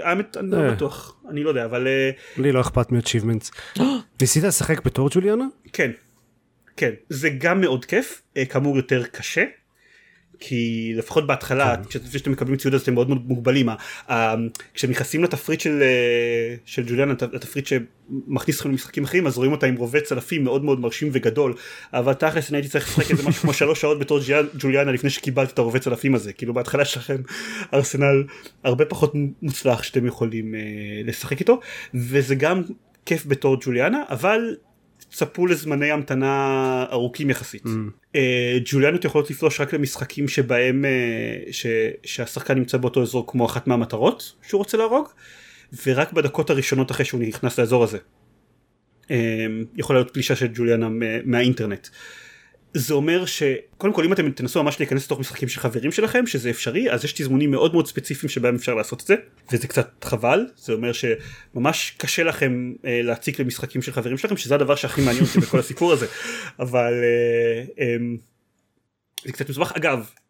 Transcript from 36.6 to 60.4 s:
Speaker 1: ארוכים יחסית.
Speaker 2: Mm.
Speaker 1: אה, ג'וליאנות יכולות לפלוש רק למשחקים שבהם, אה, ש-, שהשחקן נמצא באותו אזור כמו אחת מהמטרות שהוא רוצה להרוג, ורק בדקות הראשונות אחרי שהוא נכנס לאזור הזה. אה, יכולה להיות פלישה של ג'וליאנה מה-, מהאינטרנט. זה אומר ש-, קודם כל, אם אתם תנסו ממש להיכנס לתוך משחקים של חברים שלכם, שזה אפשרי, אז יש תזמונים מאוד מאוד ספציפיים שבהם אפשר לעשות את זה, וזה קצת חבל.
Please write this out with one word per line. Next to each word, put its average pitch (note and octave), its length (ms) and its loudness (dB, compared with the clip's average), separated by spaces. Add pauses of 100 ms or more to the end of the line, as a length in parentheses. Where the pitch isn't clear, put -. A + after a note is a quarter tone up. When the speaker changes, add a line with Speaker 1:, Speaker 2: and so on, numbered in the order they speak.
Speaker 1:
ארוכים B2 380 -2
יחסית. - 360 -4
Speaker 2:
Mm. A#2 40 -4 (460)
Speaker 1:
אה, B2 500 2
ג'וליאנות D3 400 2
יכולות D3 240 2
לפלוש D3+ 320 0
רק C#3+ 120 -4
למשחקים C#3+ 540 -2
שבהם, B2+ 580 2
אה, A#2 640 -2
ש-, - 140 -8 (380)
שהשחקן - 540 -4
נמצא B2+ 200 0
באותו B2+ 240 2
אזור A#2+ 260 -2
כמו A#2+ 180 0
אחת B2 220 -2
מהמטרות B2 640 0 (140)
שהוא G3+ 120 0
רוצה G3+ 180 -2
להרוג, A#3 300 2 (800)
ורק C3+ 280 2
בדקות D3 360 0
הראשונות C3 420 2
אחרי C3 140 0
שהוא B2 160 -4
נכנס A2+ 380 -2
לאזור A#2+ 240 6
הזה. G#2 140 0 (1120)
אה, A2+ 340 0 (300)
יכולה C3+ 240 4
להיות B2+ 140 0
פלישה C3 220 0
של B2 180 0
ג'וליאנה A#2 360 2
מה-, A2+ 160 -2 (200)
מהאינטרנט. A#2+ 640 2 (840)
זה C#3+ 200 -2
אומר D#3+ 320 2
ש-, - 180 -4 (340)
קודם G3 160 2
כל, E3 120 2
אם F3+ 80 4
אתם D#3 180 2
תנסו C3+ 320 0
ממש C#3+ 160 0
להיכנס C#3 260 0
לתוך C3 140 -2
משחקים C3 300 -6
של - 100 -8
חברים B2 320 -2
שלכם, A3+ 360 2
שזה B2 220 -2
אפשרי, D#3 420 -2
אז A#2+ 140 -2
יש C#3+ 80 -4
תזמונים C#3 380 2
מאוד D3+ 220 4
מאוד E3 140 2
ספציפיים C#3 420 -6
שבהם B2 260 0
אפשר B2 180 -2
לעשות A2+ 280 -4
את - 60 -18
זה, G3 80 6 (360)
וזה B2+ 160 0
קצת - 220 0 (140)
חבל. B2+ 420 2 (100)